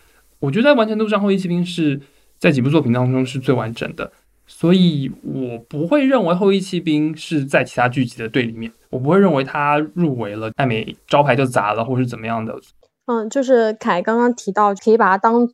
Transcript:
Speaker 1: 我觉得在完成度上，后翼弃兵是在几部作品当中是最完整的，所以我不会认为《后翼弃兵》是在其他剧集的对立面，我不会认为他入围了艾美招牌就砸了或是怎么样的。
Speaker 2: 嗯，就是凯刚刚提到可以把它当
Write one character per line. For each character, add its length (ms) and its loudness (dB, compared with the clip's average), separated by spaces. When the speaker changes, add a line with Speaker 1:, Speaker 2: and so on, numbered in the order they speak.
Speaker 1:
我 140 -4
觉 80 0
得 60 2
在 80 6
完 120 2
成 100 -2
度 120 -2
上， 120 0
后 120 2
翼 40 2
弃 120 -4
兵 180 -2
是 340 -2
在 140 2
几 80 2
部 80 2
作 120 4
品 120 2
当 180 2
中 160 0
是 140 -8
最 120 0
完 220 -2
整 200 -8
的， 180 -10
所 260 0
以 380 2
我 360 -8
不 180 -6
会 180 2
认 200 2
为 100 2
《后 180 2
翼 80 2
弃 200 -6
兵》 360 0
是 280 -4
在 200 0
其 120 -14
他 120 2
剧 160 -2
集 160 -10
的 80 -8
对 140 0
立 100 -4
面， 200 -12
我 80 -6
不 100 -6
会 120 4
认 140 4
为 100 0
他 340 -2
入 240 0
围 160 -6
了 220 -8
艾 100 0
美 300 -4
招 160 4
牌 140 2
就 100 2
砸 280 0
了 100 -2
或 120 -4
是 80 0
怎 140 -8
么 80 -12
样 180 -4
的。 140 -10
Speaker 2:
嗯， 240 -4
就 100 -2
是 340 4
凯 280 -2
刚 160 0
刚 160 2
提 160 -10
到 240 2
可 160 0
以 60 6
把 120 4
它 80 4
当 380 4